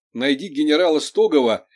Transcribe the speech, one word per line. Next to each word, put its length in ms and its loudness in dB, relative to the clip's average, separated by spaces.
найди 340 -2
генерала 520 0
Стогова 760 0